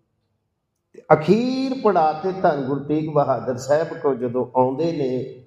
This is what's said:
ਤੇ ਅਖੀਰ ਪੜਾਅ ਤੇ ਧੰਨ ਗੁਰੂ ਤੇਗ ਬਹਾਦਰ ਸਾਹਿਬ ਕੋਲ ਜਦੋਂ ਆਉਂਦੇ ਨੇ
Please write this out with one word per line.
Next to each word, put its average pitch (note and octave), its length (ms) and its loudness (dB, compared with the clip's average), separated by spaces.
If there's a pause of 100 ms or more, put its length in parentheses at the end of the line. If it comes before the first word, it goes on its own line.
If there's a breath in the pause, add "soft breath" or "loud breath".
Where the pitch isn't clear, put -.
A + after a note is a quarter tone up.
(920)
ਤੇ - 100 -20 (100)
ਅਖੀਰ B3 720 2
ਪੜਾਅ E3+ 300 2 (100)
ਤੇ F#3+ 100 -2
ਧੰਨ E3 320 0
ਗੁਰੂ C#3 200 -4
ਤੇਗ D3+ 300 -4
ਬਹਾਦਰ B2+ 420 0
ਸਾਹਿਬ D3 320 0
ਕੋਲ C3+ 300 -2
ਜਦੋਂ B2 420 -2
ਆਉਂਦੇ C3+ 320 0
ਨੇ B2+ 320 -2 (220)